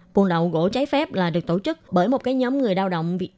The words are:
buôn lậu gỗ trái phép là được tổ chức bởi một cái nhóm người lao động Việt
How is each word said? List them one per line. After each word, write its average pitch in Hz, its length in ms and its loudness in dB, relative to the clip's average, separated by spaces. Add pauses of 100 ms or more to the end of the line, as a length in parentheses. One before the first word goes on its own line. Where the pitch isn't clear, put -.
(140)
buôn 196 100 6
lậu 170 240 2
gỗ 165 200 2
trái 254 180 -2
phép 302 260 -2
là 180 180 0
được 165 160 -4
tổ 170 120 0
chức 311 200 -4 (140)
bởi 180 160 4
một 262 160 0
cái 254 100 -2
nhóm 254 240 0
người 233 160 2
lao 190 140 0
động 175 300 -2
Việt 180 200 -8